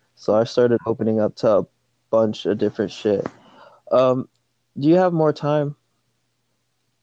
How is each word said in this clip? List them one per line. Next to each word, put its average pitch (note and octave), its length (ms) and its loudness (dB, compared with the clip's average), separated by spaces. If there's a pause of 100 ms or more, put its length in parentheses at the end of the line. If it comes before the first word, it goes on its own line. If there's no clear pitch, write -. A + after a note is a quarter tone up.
(180)
So - 180 -2
I A2 100 4
started A#2+ 420 0
opening A2 340 -2
up G#2 160 -2
to G#2+ 220 2
a F#2 80 -2 (440)
bunch A2 360 -2
of G#2 120 -2
different G#2 320 -4
shit. - 360 -2 (640)
Um, B2+ 360 2 (500)
do C#3 100 0
you E3+ 80 6
have F#3 160 2
more D#3 200 2
time? D3 440 -4 (1300)